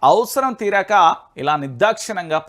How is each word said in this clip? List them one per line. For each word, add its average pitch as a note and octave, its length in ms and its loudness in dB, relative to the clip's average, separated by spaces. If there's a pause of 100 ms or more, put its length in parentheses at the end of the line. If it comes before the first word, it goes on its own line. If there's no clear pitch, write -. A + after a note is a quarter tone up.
(120)
అవసరం A#3+ 420 0 (100)
తీరాక G3+ 300 -2 (480)
ఇలా D3 220 0
నిర్దాక్షిణ్యంగా E3+ 840 -4